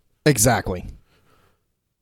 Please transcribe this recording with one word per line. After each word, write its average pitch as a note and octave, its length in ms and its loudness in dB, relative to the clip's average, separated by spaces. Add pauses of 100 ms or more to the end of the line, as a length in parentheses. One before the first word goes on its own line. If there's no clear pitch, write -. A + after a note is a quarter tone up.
(240)
Exactly. G#2+ 600 0 (1160)